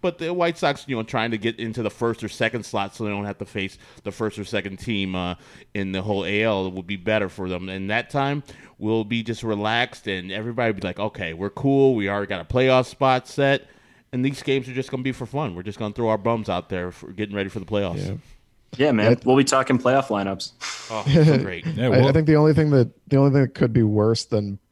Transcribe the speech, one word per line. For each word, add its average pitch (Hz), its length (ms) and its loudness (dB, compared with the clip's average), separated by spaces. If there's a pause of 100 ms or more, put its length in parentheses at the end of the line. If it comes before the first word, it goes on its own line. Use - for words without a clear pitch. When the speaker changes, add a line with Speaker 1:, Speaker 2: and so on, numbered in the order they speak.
Speaker 1:
But 175 180 -2
the 165 120 -4
White 170 280 0
Sox, 143 280 -2
you 135 80 -4
know, 113 60 -2
trying 113 300 -2
to 113 80 -2
get 113 200 -2
into 113 220 -6
the 104 80 -2
first 117 340 -4
or 104 60 -6
second 113 340 -4
slot 98 320 -6
so 113 100 -6
they 107 40 -2
don't 101 160 -4
have 101 140 -8
to 101 60 -8
face 98 340 -8 (240)
the 101 80 -8
first 107 260 -4
or 101 80 -8
second 98 320 -6
team, 98 380 -4
uh, 90 180 -4 (400)
in 95 200 -4
the 95 100 -4
whole 98 220 -2
A 104 180 0
L 98 280 0
would 92 140 -10
be 98 100 -8
better 101 320 -2
for 92 220 -8
them. 92 200 -6
And 95 200 -8
that 117 220 -4
time, 143 320 -2 (340)
we'll 110 260 -2
be 113 200 -4
just 113 180 -6
relaxed, 113 680 -4
and 95 240 -6
everybody 113 400 -2
will 98 80 -4
be 95 80 -6
like, 90 120 -8
"Okay, 101 340 -6
we're 95 160 -6
cool. 139 460 4
We 101 120 0
already 101 200 -2
got 95 140 -6
a 85 40 -12
playoff 127 400 4
spot 131 420 0
set." 139 400 0 (460)
And 127 100 -2
these 135 200 -4
games 135 260 -2
are 127 40 -12
just 127 180 -6
gonna 127 120 -6
be 135 80 -2
for 123 140 -8
fun. 127 300 -6
We're 90 80 -10
just 101 160 -10
gonna 104 160 -6
throw 117 140 0
our 110 100 2
bums 113 300 -2
out 90 200 -4
there 90 220 -4
for - 200 -18
getting 101 240 -6
ready 98 140 -2
for 107 100 -10
the 92 60 -10
playoffs. 98 420 -2
Speaker 2:
Yeah. 95 80 -6 (640)
Speaker 3:
Yeah, 139 140 4
man. 110 220 4
Speaker 2:
Yeah. 120 120 2
Speaker 3:
We'll 127 120 8
be 139 60 6
talking 135 360 2
playoff 131 280 2
lineups. 98 440 -4 (400)
Speaker 1:
Oh, 139 340 4
so 151 120 6
Speaker 2:
<laughs> - 60 0
Speaker 1:
great. 90 220 -8
Speaker 4:
Yeah, 147 220 0
Speaker 2:
I, - 20 4
Speaker 4:
well 127 200 6
Speaker 2:
I - 20 4
think 151 160 4
the 156 80 6
only 151 180 6
thing 151 180 4
that, 127 180 6 (200)
the 143 80 2
only 139 140 6
thing 139 100 4
that 127 140 0
could 117 180 2
be 117 100 6
worse 107 420 2
than 101 340 -2 (120)